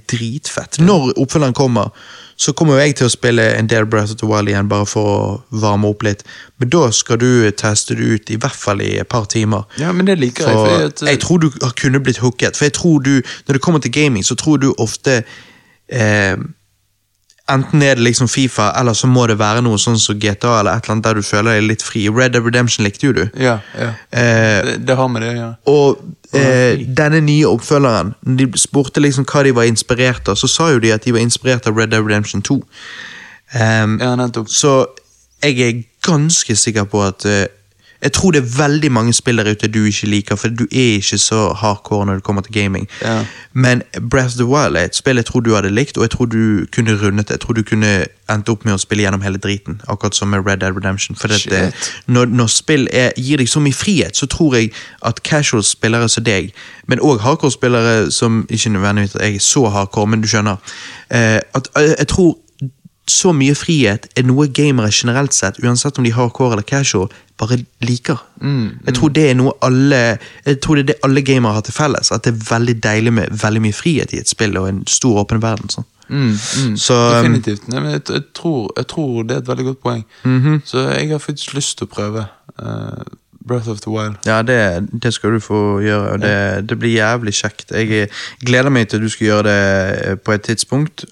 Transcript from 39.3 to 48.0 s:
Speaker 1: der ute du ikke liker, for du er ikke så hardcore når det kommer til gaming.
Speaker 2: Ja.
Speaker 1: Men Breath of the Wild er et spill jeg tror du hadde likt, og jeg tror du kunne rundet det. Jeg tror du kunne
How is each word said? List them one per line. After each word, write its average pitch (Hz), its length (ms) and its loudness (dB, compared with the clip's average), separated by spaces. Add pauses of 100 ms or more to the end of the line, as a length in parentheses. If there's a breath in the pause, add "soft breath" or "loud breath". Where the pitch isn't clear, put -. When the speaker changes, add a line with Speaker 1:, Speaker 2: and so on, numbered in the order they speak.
Speaker 1:
der 104 140 0
ute 107 180 -2
du 107 160 0
ikke 107 240 -2
liker, 104 280 0
for 120 120 -4
du 117 240 -4
er 120 240 2
ikke 98 220 -2
så 107 360 0
hardcore 101 520 -2
når 98 80 0
det 95 80 -6
kommer 98 200 -2
til - 120 -16
gaming. 98 340 -2 (140 loud breath)
Speaker 2:
Ja. 110 220 -2 (280 loud breath)
Speaker 1:
Men 127 300 2 (280)
Breath 131 160 2
of 123 60 -4
the 120 140 0
Wild 120 300 2
er 85 80 0
et - 120 -4
spill 135 200 0
jeg 117 100 0
tror - 160 0
du 113 120 2
hadde 98 160 0
likt, 127 280 -2
og - 60 2
jeg 113 60 0
tror 123 160 0
du 110 460 0
kunne 113 300 0
rundet 104 260 0
det. - 60 -4
Jeg - 60 -6
tror 117 140 -4
du 110 80 0
kunne 104 440 0 (240)